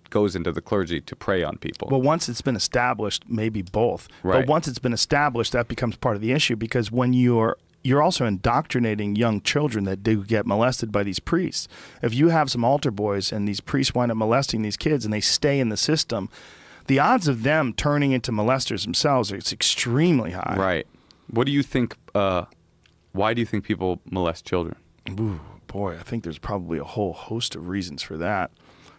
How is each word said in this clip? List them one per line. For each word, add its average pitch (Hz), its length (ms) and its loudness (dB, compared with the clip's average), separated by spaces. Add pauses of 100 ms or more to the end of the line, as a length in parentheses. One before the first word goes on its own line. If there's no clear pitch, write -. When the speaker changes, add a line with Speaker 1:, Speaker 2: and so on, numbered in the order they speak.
Speaker 1:
goes 104 260 2
into 85 160 -2
the 82 100 -6
clergy 87 380 -2
to - 160 -12
prey 95 280 -2
on 73 160 -4
people? - 320 -10
Speaker 2:
Well, 131 100 2
once 151 260 0
it's 120 140 -8
been 127 140 -2
established, 113 760 -2
maybe 110 320 -2
both. 98 460 -2 (160)
Speaker 1:
Right. 92 160 4
Speaker 2:
But 135 100 0
once 156 180 2
it's 120 120 -6
been 120 140 -2
established, 135 600 0
that 120 140 0
becomes 117 300 -4
part 117 180 0
of 101 80 -4
the 117 80 0
issue, 139 240 2
because 113 360 -2
when 123 220 2
you're, 120 440 4 (260)
you're 139 180 4
also 160 240 2
indoctrinating 107 920 0
young 110 260 2
children 127 440 0
that 95 160 -4
do 107 220 2
get 104 240 0
molested 113 440 0
by 101 120 0
these 98 160 -4
priests. - 480 -2 (340)
If 117 140 -2
you 156 140 6
have 156 200 4
some 120 160 0
altar 135 240 2
boys 101 420 -2
and 104 160 -2
these 101 140 -2
priests - 320 0
wind 123 160 2
up 110 80 -2
molesting 110 460 0
these 104 140 -4
kids 143 280 0
and 107 80 -2
they 104 80 -2
stay 143 380 2
in 120 100 2
the 104 80 -2
system, 117 520 0 (580)
the 135 100 4
odds 180 300 4
of 120 160 0
them 143 300 2
turning 147 400 2
into 123 180 0
molesters 110 520 0
themselves, 120 480 2
it's - 220 -4
extremely 127 800 2
high. 90 260 -4
Speaker 1:
Right. 92 300 0 (420)
What 117 160 2
do 143 60 0
you 143 100 4
think, 123 340 -2 (200)
uh, 95 300 2 (680)
why 107 240 0
do 120 60 0
you 113 40 0
think 107 180 -4
people 92 460 -2
molest 87 360 -2
children? 82 300 -2 (440)
Speaker 2:
Ooh, 101 200 -4 (280)
boy, 98 280 -6
I 85 80 -16
think 110 200 -6
there's 80 140 -8
probably 87 400 -4
a 71 60 -6
whole 95 300 -2
host - 420 -6
of 85 140 -12
reasons 90 340 -6
for 80 140 -10
that, 92 320 -2 (500)